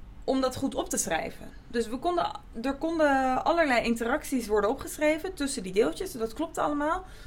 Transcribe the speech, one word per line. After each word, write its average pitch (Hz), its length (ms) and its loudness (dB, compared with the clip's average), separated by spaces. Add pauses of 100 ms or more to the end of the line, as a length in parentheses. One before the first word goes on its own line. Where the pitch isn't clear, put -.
(240)
om 269 160 2
dat 262 160 0
goed 269 180 -2
op 339 160 -2
te 269 60 0
schrijven. - 520 -4 (200)
Dus 233 200 0
we 247 100 -4
konden, 349 320 0 (320)
er 269 120 0
konden 277 680 2
allerlei 302 400 4
interacties 233 640 0
worden 208 240 4
opgeschreven 302 640 0
tussen 269 280 -4
die 185 100 -6
deeltjes. 294 400 2
Dat 226 220 -4
klopte 330 260 -4
allemaal. 302 440 0 (220)